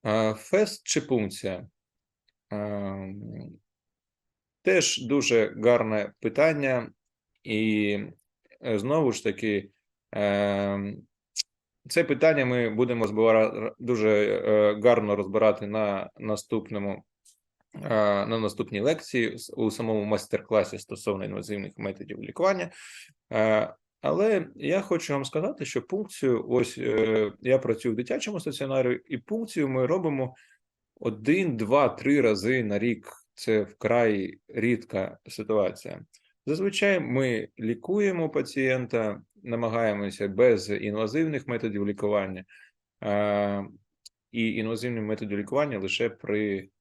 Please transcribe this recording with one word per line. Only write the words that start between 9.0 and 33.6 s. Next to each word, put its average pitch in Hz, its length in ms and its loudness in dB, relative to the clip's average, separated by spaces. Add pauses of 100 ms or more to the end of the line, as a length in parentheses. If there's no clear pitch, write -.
ж - 120 -6
таки, 101 460 -2 (420)
ем, 101 920 0 (840)
це 170 160 2
питання 143 400 4
ми 123 260 2
будемо 117 360 0
збира-, 110 720 4
дуже, 113 320 2
е, 104 720 4
гарно 107 340 6
розбирати 104 500 2
на 101 500 -4
наступному, 104 880 -6 (680)
е, - 60 -14 (460)
на 113 120 -2
наступній 107 420 -4
лекції 127 540 0
с-, - 180 -14
у 113 180 0
самому 110 340 -2
майстер-класі 107 720 0
стосовно 101 460 -6
інвазивних 101 520 -8
методів 98 460 -10
лікування. 180 480 -2 (640)
Е, 110 420 2 (280)
але 180 520 0
я 151 260 0
хочу - 320 -2
вам 139 120 -2
сказати, 160 400 -4
що 127 180 -4
пункцію, 160 680 -2
ось, 120 300 0
е, 110 640 2
я 127 180 4
працюю 117 340 -2
в 107 40 -4
дитячому 185 440 -4
стаціонарі, 135 680 -2
і 131 100 -6
пункцію 214 500 -4
ми 127 180 0
робимо 143 480 -2 (680)
один, 123 560 0
два, 117 320 4
три 143 320 2
рази 113 440 2
на 101 140 -2
рік. 113 300 -2 (260)
Це 107 280 0